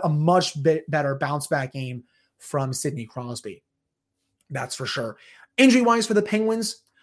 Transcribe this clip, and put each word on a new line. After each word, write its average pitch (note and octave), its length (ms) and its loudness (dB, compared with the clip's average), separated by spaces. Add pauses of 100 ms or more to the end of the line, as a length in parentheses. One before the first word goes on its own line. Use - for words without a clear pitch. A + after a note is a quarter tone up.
a E3 60 2
much D#3+ 520 2
bit D#3 300 2
better C#3+ 240 0
bounce C#3+ 320 -4
back C3+ 260 -2
game B2+ 300 -10 (340)
from C3+ 360 -4
Sidney C#3+ 320 -6
Crosby. A#2 580 -12 (840)
That's B2+ 260 -8
for C3 100 -8
sure. A2+ 320 -6 (400)
Injury-wise A#3 480 6
for A3 80 -2
the G3+ 80 4
Penguins, A3 600 -2 (220)